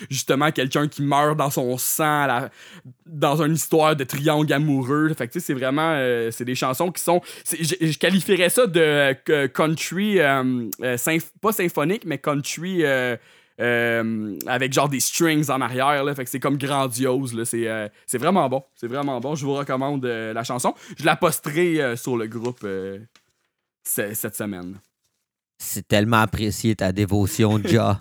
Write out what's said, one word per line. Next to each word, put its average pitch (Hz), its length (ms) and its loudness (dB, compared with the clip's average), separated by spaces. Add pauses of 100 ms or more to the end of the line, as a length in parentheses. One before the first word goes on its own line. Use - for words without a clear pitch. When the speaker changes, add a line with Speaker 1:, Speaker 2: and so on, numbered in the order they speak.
(120)
Speaker 1:
Justement, 143 420 0
quelqu'un 147 360 0
qui - 120 -8
meurt 147 380 2
dans 139 100 0
son 127 300 -2
sang 151 460 0
à - 20 2
la, 127 240 -2 (560)
dans 151 360 0
une 151 120 2
histoire 156 420 2
de 139 80 -2
triangle 151 480 2
amoureux. 143 640 2
Fait 123 100 -4
que, 117 60 -10
tu 180 80 -6
sais, - 60 -8
c'est 151 80 -2
vraiment, 139 400 0
euh, 120 360 0
c'est 120 140 -6
des 123 100 -4
chansons 147 380 -2
qui - 100 -8
sont, 175 200 2 (220)
c'est, - 200 -4
je, - 280 0
je - 60 -6
qualifierais 180 520 4
ça 247 160 4
de, 151 480 4 (160)
euh, 143 180 4
country, 175 720 2
euh, 127 480 2 (140)
euh, 123 160 0
symph-, 160 420 -2
pas 214 120 2
symphonique, 175 520 0
mais 151 140 -6
country, 160 680 -2
euh, 127 320 0 (420)
euh, 113 800 0 (100)
avec 127 240 0
genre 139 200 2
des 131 100 -2
strings 156 500 0
en 131 120 -2
arrière, 135 420 0
là. 143 100 -2
Fait 135 100 -6
que - 40 -10
c'est 135 100 -6
comme 143 200 0
grandiose, 131 720 -2
là. 113 140 -4
C'est, 117 200 -2
euh, 110 220 -4 (180)
c'est 123 120 -2
vraiment 156 320 2
bon. 135 120 -2 (120)
C'est - 120 -10
vraiment 135 320 -4
bon. 135 160 -4
Je 135 120 -4
vous 139 80 0
recommande, 139 500 -2
euh, 113 300 -4
la 117 100 -6
chanson. 123 300 -2 (240)
Je 143 80 -4
la 160 100 4
posterai, 160 640 0
euh, 120 160 -2
sur 123 220 -4
le 110 80 -4
groupe, 117 380 -8
euh, 98 340 -6 (840)
ce-, 104 300 -4
cette 107 240 -8
semaine. 95 380 -8 (840)
Speaker 2:
C'est - 320 -10
tellement 110 300 4
apprécié 107 580 0
ta 95 160 0
dévotion, 104 720 2
Ja. 107 360 2